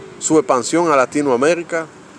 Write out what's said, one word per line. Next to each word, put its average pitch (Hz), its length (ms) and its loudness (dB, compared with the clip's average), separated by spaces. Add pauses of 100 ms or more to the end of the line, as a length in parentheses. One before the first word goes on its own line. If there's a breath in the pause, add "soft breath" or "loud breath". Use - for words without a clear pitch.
(180)
su 156 200 2
expansión 151 520 0
a 147 60 4
Latinoamérica, 147 880 0 (320)